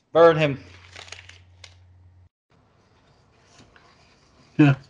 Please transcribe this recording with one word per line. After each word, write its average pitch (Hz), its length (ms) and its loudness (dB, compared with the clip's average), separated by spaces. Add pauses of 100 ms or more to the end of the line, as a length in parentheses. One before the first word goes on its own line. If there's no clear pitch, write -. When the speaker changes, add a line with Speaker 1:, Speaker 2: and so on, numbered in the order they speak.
(140)
Speaker 1:
burn 165 240 2
him. 143 220 -6 (4000)
Speaker 2:
Yeah. 143 180 2 (140)